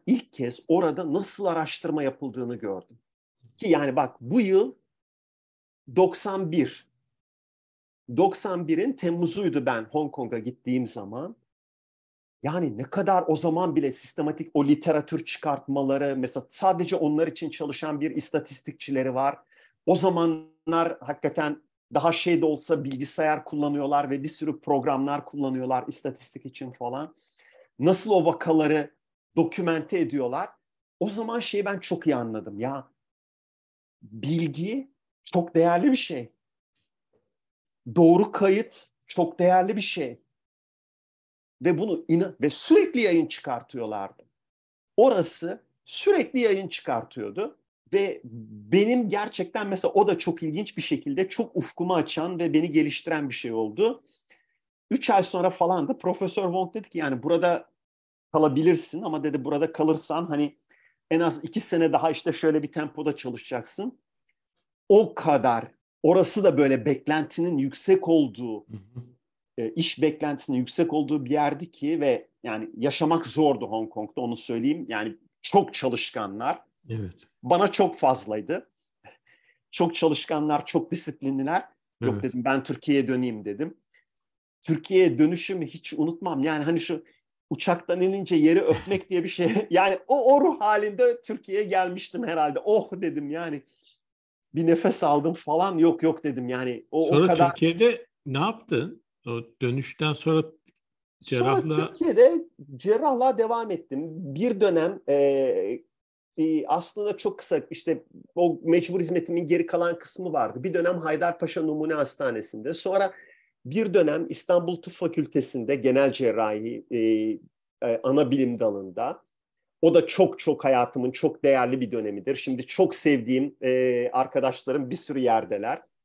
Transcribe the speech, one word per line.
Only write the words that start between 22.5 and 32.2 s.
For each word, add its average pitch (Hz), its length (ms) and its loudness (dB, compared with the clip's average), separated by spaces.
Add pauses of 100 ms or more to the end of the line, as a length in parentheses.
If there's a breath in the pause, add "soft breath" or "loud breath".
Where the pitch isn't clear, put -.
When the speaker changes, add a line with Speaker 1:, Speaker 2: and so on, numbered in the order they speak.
Speaker 1:
bilgisayar 147 600 -4
kullanıyorlar 143 640 -2
ve 135 140 -4
bir 151 40 -8
sürü 156 320 -6
programlar 143 640 -2
kullanıyorlar 131 600 -4
istatistik - 580 -12
için 131 260 -14
falan. 127 440 -10 (640 soft breath)
Nasıl 185 320 2
o 180 140 6
vakaları 156 640 2 (440)
dokümente 165 640 0
ediyorlar? 139 500 -2 (500)
O 208 100 0
zaman 226 300 -4
şeyi 202 260 -2
ben 196 140 -4
çok - 280 -4
iyi 147 80 2
anladım 110 440 -6